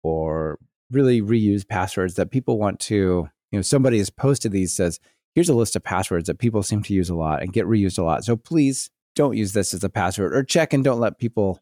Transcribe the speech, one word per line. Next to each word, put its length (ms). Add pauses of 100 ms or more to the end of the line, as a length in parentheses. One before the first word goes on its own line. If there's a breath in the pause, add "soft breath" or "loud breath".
or 560 (320)
really 300
reused 480
passwords 460
that 180
people 260
want 220
to, 480 (240)
you 60
know, 40
somebody 360
has 120
posted 420
these, 200
says, 260 (360)
"Here's 160
a 40
list 220
of 80
passwords 420
that 120
people 240
seem 220
to 100
use 160
a 40
lot 280
and 100
get 140
reused 320
a 40
lot. 220
So 120
please 540 (240)
don't 220
use 160
this 220
as 100
a 60
password, 440
or 80
check 300
and 100
don't 180
let 180
people 440